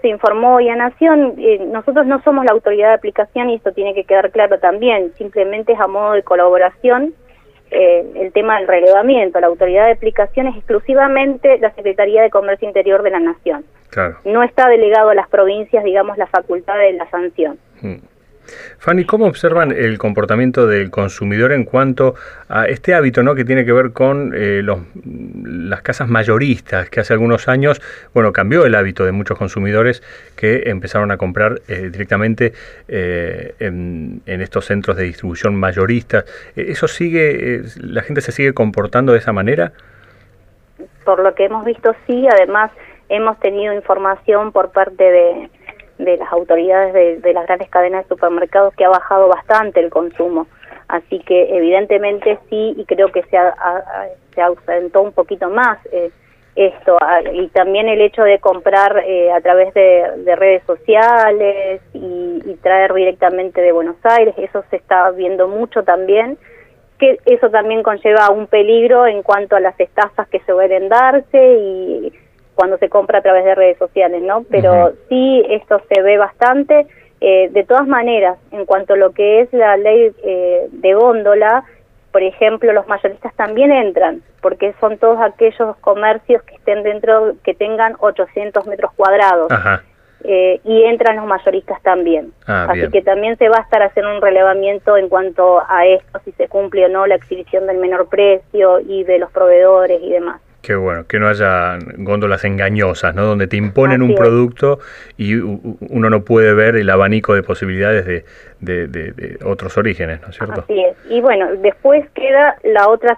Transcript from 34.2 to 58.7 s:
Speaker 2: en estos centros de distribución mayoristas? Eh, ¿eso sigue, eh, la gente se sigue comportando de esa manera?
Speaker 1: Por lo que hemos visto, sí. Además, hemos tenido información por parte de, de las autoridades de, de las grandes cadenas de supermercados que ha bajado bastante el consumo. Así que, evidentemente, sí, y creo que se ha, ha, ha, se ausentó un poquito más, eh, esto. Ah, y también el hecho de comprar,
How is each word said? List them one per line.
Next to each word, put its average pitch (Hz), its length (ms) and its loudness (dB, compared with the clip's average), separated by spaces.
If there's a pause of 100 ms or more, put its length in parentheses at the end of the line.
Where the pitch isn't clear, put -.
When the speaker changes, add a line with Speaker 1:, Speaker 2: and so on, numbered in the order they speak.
Speaker 2:
en 92 140 -8
estos 95 240 -6
centros 101 320 -4
de 92 80 -6
distribución 92 500 -6
mayoristas? 98 720 -2 (320)
Eh, - 120 -8
¿eso 156 200 -4
sigue, 151 640 -2
eh, 113 80 -8 (180)
la 104 220 -6
gente 143 200 -6
se 117 100 -10
sigue 139 220 -2
comportando 113 580 0
de 117 60 4
esa 110 140 -4
manera? 123 400 -2 (1300)
Speaker 1:
Por 185 160 0
lo 190 160 2
que 196 80 0
hemos 214 200 -6
visto, 226 300 -2 (140)
sí. 247 200 -2
Además, 208 440 2 (360)
hemos 220 300 -4
tenido 202 340 -4
información 202 800 -2
por 185 220 -2
parte 190 320 0
de, 175 440 2 (500)
de 175 180 0
las - 160 -10
autoridades 175 600 0
de, 170 260 2
de 175 120 2
las 175 140 -2
grandes 185 220 -4
cadenas 185 360 0
de - 40 -20
supermercados 180 680 0
que 196 100 -2
ha 185 40 4
bajado 190 400 2
bastante 214 500 0
el 170 120 0
consumo. 165 580 -4 (400)
Así 175 320 -8
que, 185 360 0
evidentemente, 202 840 0 (120)
sí, 220 260 -4
y 214 100 -10
creo 185 260 0
que 180 120 -2
se - 120 -2
ha, 180 140 2
ha, 180 260 -6
ha, 196 300 -10 (280)
se 180 80 -2
ausentó 175 600 -2
un 202 100 -4
poquito 185 360 -4
más, 220 300 0 (140)
eh, 175 180 -4 (460)
esto. 185 440 2
Ah, 165 200 2 (120)
y 180 160 -6
también 196 400 0
el 214 120 0
hecho 208 240 2
de 202 160 4
comprar, 196 640 2